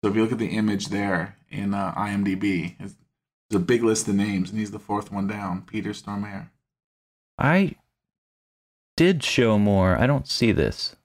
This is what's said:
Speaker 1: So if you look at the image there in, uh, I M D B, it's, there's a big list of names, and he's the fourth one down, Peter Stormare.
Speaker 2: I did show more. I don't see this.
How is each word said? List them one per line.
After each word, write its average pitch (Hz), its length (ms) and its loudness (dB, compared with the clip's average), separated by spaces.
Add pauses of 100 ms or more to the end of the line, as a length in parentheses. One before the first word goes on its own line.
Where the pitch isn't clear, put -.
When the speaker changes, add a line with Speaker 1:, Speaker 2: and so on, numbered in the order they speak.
Speaker 1:
So 104 80 2
if 101 60 0
you 110 60 4
look 113 100 2
at 113 60 -2
the 107 180 -2
image 107 300 0
there 98 500 -2 (140)
in, 101 220 -4
uh, 98 220 -4
I 101 160 -4
M 101 140 -2
D 95 100 0
B, 92 460 -2
it's, - 160 -14 (540)
there's 98 120 2
a - 20 -2
big 117 180 2
list 110 260 2
of 101 60 2
names, 98 360 0
and 110 80 -6
he's 104 140 -4
the 107 60 -12
fourth 104 320 -6
one 98 160 -4
down, 98 360 -6
Peter 104 280 -6
Stormare. 101 600 -10 (880)
Speaker 2:
I 175 380 2 (1160)
did 170 300 4
show 110 340 2
more. 95 380 4
I 123 100 2
don't 139 220 0
see 113 240 2
this. - 520 -2